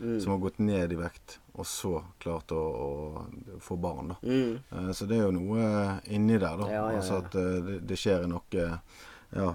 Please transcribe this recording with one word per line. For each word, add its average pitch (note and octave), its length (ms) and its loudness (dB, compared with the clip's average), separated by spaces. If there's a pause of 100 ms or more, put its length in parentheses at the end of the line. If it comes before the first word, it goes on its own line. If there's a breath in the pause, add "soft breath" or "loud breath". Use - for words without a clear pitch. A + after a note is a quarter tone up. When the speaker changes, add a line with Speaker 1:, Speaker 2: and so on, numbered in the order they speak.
Speaker 1:
Mm. A#2 200 0
Speaker 2:
som F#2+ 100 0
har F#2+ 180 2
gått - 100 -8
ned G2 340 2
i - 20 -2
vekt, - 420 -8 (180)
og F#2+ 100 -8
så E2+ 360 -2 (180)
klart E2 280 -6
å, E2 80 -2
å D#2 1040 -6
få - 200 -6
barn D2+ 280 -2
da. F#2 160 -6
Speaker 1:
Mm. B2 360 2 (120)
Speaker 2:
Eh, F2+ 220 -4
så G2+ 140 -6
det A2+ 120 2
er G#2+ 60 6
jo G2 60 4
noe G2+ 760 2
inni G#2 340 6
der E2+ 180 0
da. G2+ 100 0
Speaker 1:
Ja, G#2+ 220 2
ja, A2+ 80 2
Speaker 2:
Altså F#2+ 140 0
Speaker 1:
ja. F#2+ 60 2
Speaker 2:
at, F2+ 180 -4
eh, F#2 260 2
det, F2+ 260 -4
det F#2+ 100 -2
skjer F2+ 300 4
nok, E2+ 280 -2
eh, E2+ 220 0 (580 loud breath)
ja, F#2 200 2